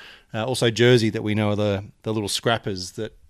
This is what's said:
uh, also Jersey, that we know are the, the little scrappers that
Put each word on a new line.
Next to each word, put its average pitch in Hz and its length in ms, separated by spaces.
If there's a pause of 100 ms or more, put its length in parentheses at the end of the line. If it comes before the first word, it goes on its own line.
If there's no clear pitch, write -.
(340)
uh, 110 120
also 127 240
Jersey, 113 400
that 110 140
we 107 100
know 104 160
are 104 60
the, 104 300 (180)
the 110 100
little 104 160
scrappers 104 600
that - 260 (120)